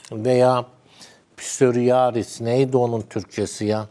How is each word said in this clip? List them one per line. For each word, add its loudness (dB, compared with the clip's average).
Veya 2
psoriasis, 0
neydi 0
onun 0
Türkçesi -6
ya? -2